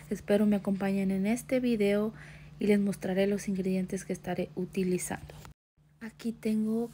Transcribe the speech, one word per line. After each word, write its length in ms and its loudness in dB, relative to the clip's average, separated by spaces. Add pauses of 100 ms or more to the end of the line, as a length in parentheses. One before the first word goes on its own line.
Espero 380 2
me 80 4
acompañen 560 0
en 160 0
este 320 0
video 560 2 (440)
y 60 -2
les 140 6
mostraré 480 2
los 200 0
ingredientes 580 0
que 80 -4
estaré 420 -4
utilizando. 800 -2 (680)
Aquí 320 -6
tengo 600 0